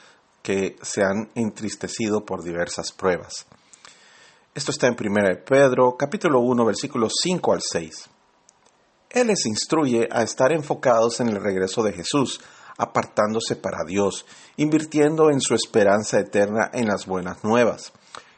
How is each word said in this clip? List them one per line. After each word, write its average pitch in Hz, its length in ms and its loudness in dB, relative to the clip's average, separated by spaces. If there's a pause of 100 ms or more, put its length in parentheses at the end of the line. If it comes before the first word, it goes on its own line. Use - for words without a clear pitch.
(420)
que 98 400 -2
se - 200 -4
han 101 340 -2
entristecido 107 880 -4
por 92 180 -8
diversas 85 480 -6
pruebas". - 560 -4 (1040)
Esto 143 200 -6
está 131 160 2
en 117 80 0
Primera 104 320 0
de 90 80 2
Pedro, 127 600 4
capítulo 143 440 0
uno, 120 240 2
versículos 110 480 -2 (100)
cinco 170 300 0
al 87 100 0
seis. - 460 -8 (1040)
Él 247 180 2
les 196 180 0
instruye 117 640 0
a 120 120 0
estar 131 300 2
enfocados 127 680 2
en 120 80 0
el 101 120 -2
regreso 95 420 0
de 104 100 0
Jesús, 101 480 -4 (360)
apartándose 110 800 -2
para 92 300 -6
Dios, 95 420 -2 (300)
invirtiendo 151 760 2
en 139 100 2
su - 140 0
esperanza 107 640 2
eterna 101 540 0
en 120 160 -2
las 95 180 -4
buenas 92 380 -8
nuevas. 113 480 0 (440)